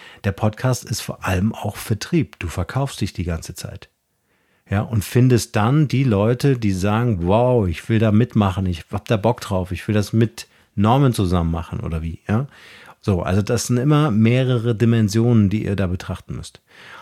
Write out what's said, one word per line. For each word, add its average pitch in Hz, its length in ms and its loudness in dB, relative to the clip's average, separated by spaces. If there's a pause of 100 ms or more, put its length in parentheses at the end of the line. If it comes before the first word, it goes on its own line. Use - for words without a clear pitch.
(220)
der 101 80 -2
Podcast 113 540 -2
ist - 160 -6
vor - 260 -10
allem 98 260 0
auch - 240 -8
Vertrieb. - 640 -4
Du - 80 -8
verkaufst 131 540 -6
dich 98 120 -4
die 90 120 -6
ganze 82 320 -6
Zeit. - 320 -14 (800)
Ja, 101 120 0
und 101 200 -2
findest 123 540 2
dann 127 320 2
die 131 160 0
Leute, 120 540 2
die 107 120 0
sagen, 101 560 0
„Wow, 117 400 4
ich - 220 -6
will 110 100 2
da 107 140 4
mitmachen, 101 540 2
ich 87 260 -4
hab - 160 -8
da 117 80 2
Bock 110 240 0
drauf, 92 320 -4
ich - 160 -10
will 107 80 2
das 101 160 -2
mit 113 340 0 (300)
Norman 120 360 4
zusammen 87 380 0
machen“, 85 300 -6
oder 80 220 -6
wie, 82 260 -8
ja? 120 180 0 (560)
So, 92 200 0
also 92 180 0
das 117 280 -2
sind 123 100 0
immer 151 320 2
mehrere 117 640 2
Dimensionen, 113 760 4
die 107 160 -2
ihr 98 100 -2
da 95 120 -2
betrachten 87 500 -8
müsst. - 240 -16 (420)